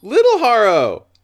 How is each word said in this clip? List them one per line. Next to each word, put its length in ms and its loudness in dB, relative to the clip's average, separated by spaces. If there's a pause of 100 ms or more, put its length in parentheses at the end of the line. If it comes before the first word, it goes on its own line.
Little 360 0
Haro! 640 0 (180)